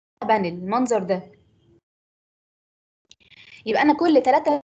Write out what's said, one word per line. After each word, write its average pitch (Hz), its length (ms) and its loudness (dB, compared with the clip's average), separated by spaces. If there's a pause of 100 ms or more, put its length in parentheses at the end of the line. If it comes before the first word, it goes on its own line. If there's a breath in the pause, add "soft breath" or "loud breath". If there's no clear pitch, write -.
(280)
بانل 208 200 0
المنظر 202 560 -4
ده. 180 280 -6 (2250 loud breath)
يبقى 220 160 0
انا 294 120 4
كل 302 280 2
تلاتة 294 380 2 (200)